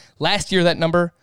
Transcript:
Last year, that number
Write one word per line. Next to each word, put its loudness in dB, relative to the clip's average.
Last -4
year, 2
that 2
number 0